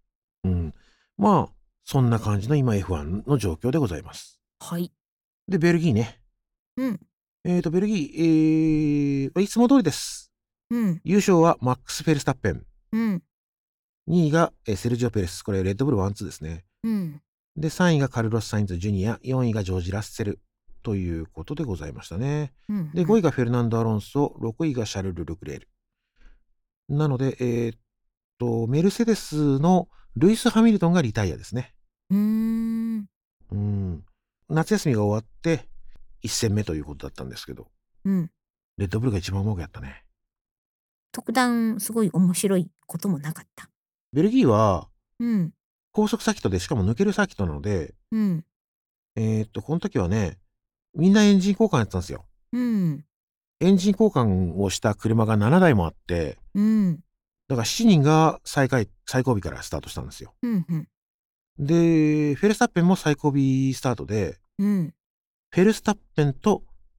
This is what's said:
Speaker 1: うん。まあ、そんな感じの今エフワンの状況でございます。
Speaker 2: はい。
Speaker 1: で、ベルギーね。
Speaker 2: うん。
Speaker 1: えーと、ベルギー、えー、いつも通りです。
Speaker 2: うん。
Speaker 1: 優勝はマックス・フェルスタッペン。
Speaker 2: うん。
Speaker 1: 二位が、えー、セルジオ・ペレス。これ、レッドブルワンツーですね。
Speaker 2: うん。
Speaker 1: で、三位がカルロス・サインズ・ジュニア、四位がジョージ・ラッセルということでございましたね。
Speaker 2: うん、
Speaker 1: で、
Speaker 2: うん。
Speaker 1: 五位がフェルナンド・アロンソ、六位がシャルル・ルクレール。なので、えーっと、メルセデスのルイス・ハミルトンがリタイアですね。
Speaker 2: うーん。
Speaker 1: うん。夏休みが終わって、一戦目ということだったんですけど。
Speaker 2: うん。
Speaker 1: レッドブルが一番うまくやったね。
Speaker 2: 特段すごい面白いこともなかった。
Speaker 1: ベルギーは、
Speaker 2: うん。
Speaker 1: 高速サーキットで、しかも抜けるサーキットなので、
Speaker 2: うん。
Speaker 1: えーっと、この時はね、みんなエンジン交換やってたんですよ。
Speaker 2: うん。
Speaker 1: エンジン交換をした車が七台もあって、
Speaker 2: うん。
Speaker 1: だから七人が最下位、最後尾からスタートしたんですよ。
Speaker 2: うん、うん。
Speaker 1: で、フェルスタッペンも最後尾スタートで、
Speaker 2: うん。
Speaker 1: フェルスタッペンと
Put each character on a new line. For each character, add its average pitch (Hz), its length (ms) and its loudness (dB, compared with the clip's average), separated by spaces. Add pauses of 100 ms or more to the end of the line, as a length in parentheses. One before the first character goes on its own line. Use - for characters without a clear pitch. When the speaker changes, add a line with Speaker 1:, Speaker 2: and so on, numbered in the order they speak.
(440)
Speaker 1:
う 95 40 0
ん。 85 260 -4 (420)
ま 202 340 2
あ、 - 40 -20 (300)
そ - 160 0
ん 123 100 4
な 117 80 2
感 104 220 -2
じ 107 80 -8
の 151 80 0
今 127 180 0
エ 101 60 0
フ 90 140 -4
ワ 73 80 -6
ン 87 240 -8
の 139 120 0
状 98 160 -2
況 120 160 -4
で 156 80 0
ご 143 80 0
ざ 85 120 -6
い - 40 -12
ま - 120 -18
す。 - 260 -20 (200)
Speaker 2:
は - 180 -10
い。 175 140 -8 (540)
Speaker 1:
で、 185 120 -2
ベ 165 160 4
ル 170 40 2
ギ 165 120 2
ー - 20 2
ね。 110 280 -2 (560)
Speaker 2:
う 254 140 -4
ん。 196 100 -6 (440)
Speaker 1:
え 180 140 2
ー 185 40 0
と、 170 80 -2
ベ 180 120 2
ル 214 40 0
ギ 214 80 0
ー、 156 1300 2
え - 20 -6
ー、 175 120 -4
い 202 80 2
つ - 100 -4
も 240 100 6
通 269 100 6
り 247 40 4
で 165 100 2
す。 - 400 -12 (380)
Speaker 2:
う 240 80 -2
ん。 185 260 0
Speaker 1:
優 185 120 2
勝 190 240 6
は 165 200 4
マ 127 140 0
ッ - 20 -8
ク - 160 -16
ス・ - 100 -8
フ - 80 0
ェ 156 40 4
ル 143 60 -2
ス - 40 -10
タ 143 80 0
ッ - 40 0
ペ 104 140 -2
ン。 - 160 -8 (260)
Speaker 2:
う 220 60 -2
ん。 214 240 -2 (840)
Speaker 1:
二 165 220 2
位 - 20 0
が、 165 220 2 (140)
え 110 60 -4
ー、 98 40 -2
セ 120 140 -2
ル 123 60 0
ジ 120 100 -2
オ・ 113 40 0
ペ 110 120 -2
レ 87 40 -2
ス。 - 160 -10
こ 110 100 -6
れ、 95 100 -2
レ 95 100 0
ッ - 20 -2
ド 117 100 -2
ブ 143 80 0
ル 110 60 0
ワ 95 100 0
ン 101 60 -4
ツ - 100 -12
ー - 20 -10
で 76 60 -12
す - 100 -16
ね。 82 220 -10 (180)
Speaker 2:
う 226 80 -4
ん。 170 320 -6 (340)
Speaker 1:
で、 156 140 -4
三 175 260 2
位 - 20 4
が 139 100 2
カ 113 140 -4
ル 110 80 -2
ロ 113 100 -2
ス・ - 80 -10
サ 107 100 -4
イ 104 40 0
ン 101 40 -2
ズ・ 92 120 -6
ジ 95 100 -4
ュ - 40 0
ニ 98 160 0
ア、 113 140 -4
四 127 260 -2
位 110 40 -2
が 107 100 -2
ジ 92 100 -4
ョ 92 60 -2
ー - 20 -2
ジ・ 90 120 -6
ラ 104 100 -6
ッ - 20 -8
セ - 200 -10
ル 101 160 -6 (420)
と 113 120 -4
い 87 260 -4
う 78 60 -10
こ - 180 -16
と 151 100 -10
で 156 100 -6
ご 104 120 -6
ざ 76 120 -10
い 71 40 -12
ま 58 100 -16
し - 60 -20
た 82 80 -12
ね。 143 360 -4 (160)
Speaker 2:
う 208 60 -6
ん、 160 180 -6
Speaker 1:
で、 175 100 -2
Speaker 2:
う - 20 2
ん。 160 40 -4
Speaker 1:
五 220 100 6
位 202 40 2
が 165 80 2
フ 131 120 -2
ェ - 20 4
ル 117 60 -2
ナ 120 120 0
ン 117 60 0
ド・ 113 120 0
ア - 20 0
ロ 113 120 0
ン 104 60 -2
ソ、 - 380 -4
六 117 280 -4
位 147 80 -2
が 117 120 -4
シ 104 120 -8
ャ 95 40 -6
ル 95 120 -6
ル・ 85 100 -8
ル 80 120 -10
ク - 80 -20
レ 71 100 -12
ー - 60 -14
ル。 - 80 -20 (1200)
な 147 200 0
の 131 100 0
で、 135 220 -2
え 123 40 -2 (260)
ー 113 60 -14
っ - 20 -20 (600)
と、 117 280 -2
メ 139 160 0
ル 196 80 4
セ 233 140 0
デ 220 100 2
ス 147 440 0
の 175 300 4 (280)
ル 165 160 6
イ 226 40 2
ス・ 233 140 0
ハ 226 120 4
ミ 226 100 6
ル 202 60 2
ト 170 120 2
ン - 20 4
が 180 100 4
リ 110 100 0
タ 107 120 0
イ 87 80 0
ア 60 40 -8
で - 80 -18
す - 100 -14
ね。 123 200 -6 (360)
Speaker 2:
う 190 40 2
ー 202 40 2
ん。 226 880 -2 (440)
Speaker 1:
う - 60 -8
ん。 98 480 -4 (440)
夏 160 260 0
休 196 160 -2
み 123 40 2
が 107 100 0
終 104 180 0
わ - 40 -20
っ - 160 -20
て、 165 260 -2 (540)
一 113 100 -8
戦 104 220 -2
目 104 100 0
と 85 100 -6
い 76 60 -6
う 71 40 -10
こ 73 100 -14
と 71 120 -16
だ 67 40 -12
っ - 20 -20
た 67 120 -14
ん 65 40 -12
で 60 80 -14
す - 100 -16
け 65 80 -14
ど。 60 140 -20 (360)
Speaker 2:
う 190 60 -2
ん。 175 200 -4 (460)
Speaker 1:
レ 98 100 -4
ッ - 20 -6
ド 107 120 -2
ブ 120 60 -2
ル 127 60 0
が 101 60 -2
一 90 120 -8
番 98 120 -4
う - 20 -2
ま 107 100 -2
く 90 60 -8
や 76 60 -8
っ - 40 -18
た - 100 -18
ね。 67 240 -16 (1080)
Speaker 2:
特 - 200 -8
段 233 480 0
す - 120 -8
ご 226 120 2
い 185 80 2
面 180 220 4
白 185 220 0
い 180 140 -2 (160)
こ - 120 -10
と 202 100 -6
も 156 100 -2
な 147 140 -10
か - 100 -14
っ - 120 -20
た。 - 140 -20 (440)
Speaker 1:
ベ 143 100 2
ル 208 80 4
ギ 254 120 4
ー 180 40 6
は、 107 420 2 (320)
Speaker 2:
う 233 60 -2
ん。 196 260 -2 (400)
Speaker 1:
高 214 160 0
速 226 140 -2
サ 220 100 0
ー - 20 0
キ - 60 -12
ッ - 20 -20
ト 113 60 0
で、 92 100 0
し 87 80 -4
か - 80 -2
も 101 100 0
抜 107 100 2
け 196 100 0
る 208 80 0
サ - 100 0
ー - 40 2
キ - 80 -12
ッ - 40 -20
ト 98 80 -2
な 80 60 -4
の 73 80 -8
で、 98 340 -4 (160)
Speaker 2:
う 220 80 -4
ん。 185 260 -2 (720)
Speaker 1:
え 110 260 0
ー 107 40 -6
っ - 20 -20
と、 107 140 -10
こ 143 100 -6
の 170 80 -2
時 190 180 -4
は 90 100 0
ね、 98 300 -2 (560)
み 170 160 4
ん - 20 8
な 208 120 6
エ 202 100 6
ン 190 60 4
ジ 196 100 0
ン - 20 2
交 214 160 2
換 151 100 2
や 113 40 2
っ 101 40 0
て - 60 -12
た 95 60 -2
ん - 40 -2
で - 40 -8
す 73 60 -10
よ。 - 120 -14 (280)
Speaker 2:
う 240 80 -4
ん。 185 440 -2 (560)
Speaker 1:
エ 175 100 4
ン 202 60 6
ジ 190 140 2
ン - 20 2
交 214 160 4
換 92 460 2
を 95 160 0
し - 100 -6
た 107 140 2
車 113 320 2
が 110 100 2
七 113 240 4
台 170 140 6
も 90 120 2
あ 78 40 -2
っ - 40 -20
て、 82 440 -4 (160)
Speaker 2:
う 202 80 0
ん。 208 380 2 (480)
Speaker 1:
だ 135 80 -2
か 117 60 0
ら - 20 0
七 226 220 0
人 175 160 8
が 156 420 4
最 139 240 0
下 127 120 2
位、 98 80 -2 (180)
最 127 160 0
後 131 100 0
尾 104 80 0
か 82 100 -6
ら - 120 -14
ス - 80 -14
タ 73 80 -4
ー - 20 -4
ト - 80 -16
し - 60 -14
た 71 80 -8
ん 64 40 -10
で 65 60 -14
す - 100 -18
よ。 - 200 -20
Speaker 2:
う 247 60 -4
ん、 202 200 -2
う 170 80 -4
ん。 156 120 -8 (680)
Speaker 1:
で、 151 760 2
フ 165 120 0
ェ - 20 6
ル 214 60 2
ス - 40 -8
タ 247 80 2
ッ - 20 0
ペ 170 140 0
ン 170 40 4
も 185 80 6
最 151 220 0
後 151 140 0
尾 - 20 -4 (420)
ス - 80 -12
タ 131 100 -2
ー - 40 0
ト - 100 -10
で、 101 320 -4 (200)
Speaker 2:
う 202 80 0
ん。 190 280 -2 (560)
Speaker 1:
フ - 100 0
ェ 185 40 6
ル 214 80 6
ス - 80 -4
タ 214 120 -2
ッ 202 60 -2 (160)
ペ 151 100 2
ン 143 100 0
と - 280 0 (360)